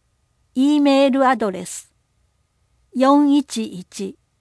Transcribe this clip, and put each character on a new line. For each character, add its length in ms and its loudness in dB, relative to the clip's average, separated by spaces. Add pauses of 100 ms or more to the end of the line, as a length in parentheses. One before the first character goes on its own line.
(540)
E 260 2
メ 280 2
ー 20 -2
ル 180 2
ア 80 2
ド 140 -4
レ 160 -10
ス、 260 -18 (1000)
四 420 4
一 280 -4
一 520 -14 (240)